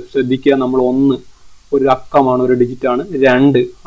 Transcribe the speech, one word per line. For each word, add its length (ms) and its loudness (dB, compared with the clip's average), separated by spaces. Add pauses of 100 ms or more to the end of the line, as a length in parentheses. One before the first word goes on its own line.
(120)
ശ്രദ്ധിക്കുക, 420 0
നമ്മൾ 280 0
ഒന്ന് 340 2 (580)
ഒരു 120 0
അക്കമാണ്, 580 0
ഒരു 100 0
ഡിജിറ്റാണ്, 520 -2 (200)
രണ്ട് 340 4 (280)